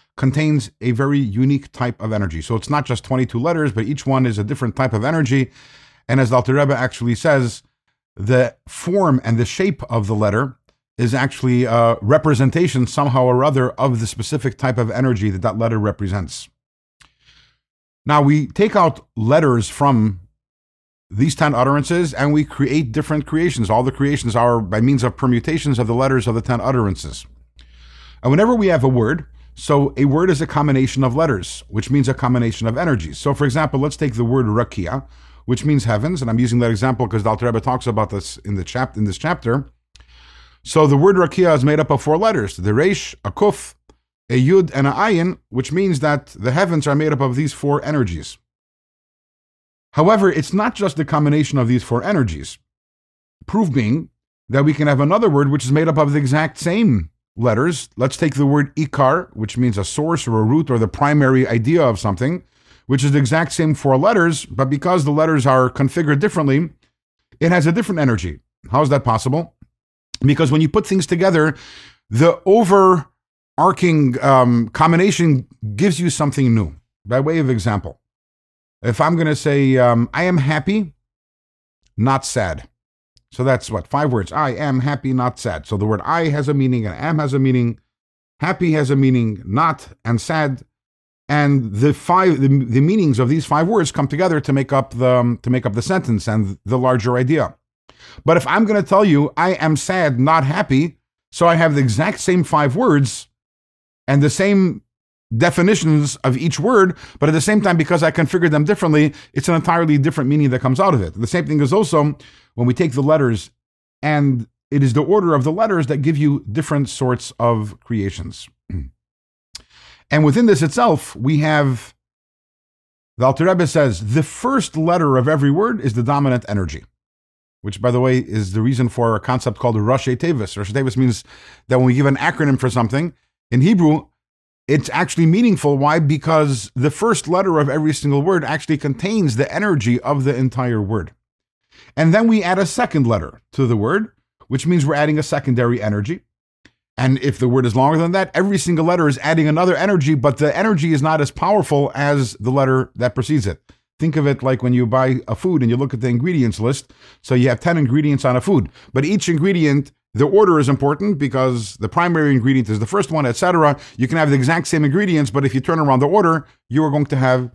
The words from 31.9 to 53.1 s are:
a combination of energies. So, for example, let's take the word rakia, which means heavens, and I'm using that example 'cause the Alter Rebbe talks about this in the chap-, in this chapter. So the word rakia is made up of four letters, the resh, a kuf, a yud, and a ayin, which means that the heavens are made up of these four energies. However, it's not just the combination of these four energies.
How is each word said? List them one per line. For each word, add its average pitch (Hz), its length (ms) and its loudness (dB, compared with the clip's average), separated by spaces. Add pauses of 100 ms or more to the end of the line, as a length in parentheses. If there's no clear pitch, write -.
a 131 40 0
combination 120 540 -2
of 117 100 -4
energies. 110 420 -2
So, 143 140 -2
for 147 120 -2
example, 139 340 -2
let's 143 160 -4
take 131 200 -4
the 117 100 -2
word 120 220 0
rakia, 110 600 -4 (380)
which 127 180 -2
means 147 220 0
heavens, 127 360 -2
and 117 80 -6
I'm 113 100 0
using 120 200 0
that 117 120 2
example 120 360 -2
'cause 107 160 -4
the 110 60 0
Alter 110 160 -2
Rebbe 113 160 -2
talks 127 260 -4
about 107 220 -2
this - 300 -10
in 101 160 -6
the 90 100 -6
chap-, 123 320 -6
in 107 80 -2
this 98 120 -4
chapter. 135 520 -4 (960)
So 156 220 2
the 139 100 4
word 190 180 4
rakia 180 400 2
is 127 80 0
made 151 160 2
up 151 100 -2
of 139 120 0
four 156 160 0
letters, 180 400 -2
the 101 160 -2
resh, 175 500 0
a 104 80 -6
kuf, - 440 -2 (540)
a 120 40 -2
yud, 160 400 4
and 139 140 0
a 139 40 0
ayin, 175 460 0 (100)
which 123 240 -8
means 175 300 -2
that 147 360 -2
the 113 140 -4
heavens 170 340 0
are 143 100 0
made 151 180 0
up 131 80 -2
of 127 160 -2
these 147 160 -2
four 143 320 -2
energies. 101 520 -4 (1600)
However, 196 360 4
it's - 240 -2
not 214 220 -2
just 190 220 -4
the 156 80 -2
combination 147 520 0
of 120 100 2
these 123 140 2
four 120 220 -4
energies. 117 560 -4 (880)